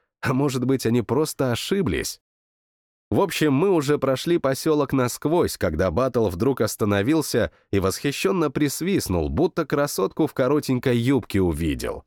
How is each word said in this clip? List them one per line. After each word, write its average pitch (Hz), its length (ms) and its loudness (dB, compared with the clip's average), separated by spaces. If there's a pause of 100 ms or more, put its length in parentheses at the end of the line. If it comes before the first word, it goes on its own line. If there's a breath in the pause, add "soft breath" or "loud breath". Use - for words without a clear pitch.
(220)
А 127 120 -2
может 131 320 0
быть, 131 200 0
они 120 160 2
просто 135 500 -2
ошиблись? 117 680 -2 (880)
В 117 120 2
общем, 160 320 0
мы 160 160 2
уже 147 280 2
прошли 135 400 0
посёлок 143 540 0
насквозь, 135 680 0
когда 90 340 0
Баттл 120 360 0
вдруг 110 320 0
остановился 107 920 0 (200 soft breath)
и 101 80 2
восхищённо 147 720 0
присвистнул, 135 800 0
будто 131 360 0
красотку 147 640 0
в - 60 -6
коротенькой 127 640 2
юбке 117 420 0
увидел. 76 680 -2